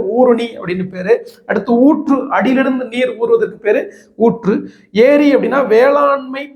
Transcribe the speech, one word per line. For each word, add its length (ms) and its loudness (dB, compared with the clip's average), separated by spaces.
ஊருணி 440 2
அப்படின்னு 360 -6
பேரு. 240 -2
அடுத்து 260 -4
ஊற்று, 360 2
அடியிலிருந்து 580 -2
நீர் 300 -4
ஊறுவதற்கு 420 -2
பேரு 220 0
ஊற்று. 380 0
ஏரி 280 4
அப்படின்னா 360 0
வேளாண்மை 760 0